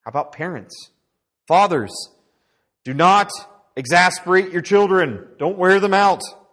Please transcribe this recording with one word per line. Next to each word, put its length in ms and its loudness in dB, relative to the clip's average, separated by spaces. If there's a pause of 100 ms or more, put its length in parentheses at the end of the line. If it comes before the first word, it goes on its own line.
How 60 -14
about 220 -8
parents? 580 -14 (580)
Fathers, 440 0 (920)
do 100 -10
not 360 2 (460)
exasperate 760 0
your 100 -4
children. 640 0 (120)
Don't 200 -4
wear 220 4
them 140 0
out. 280 2 (300)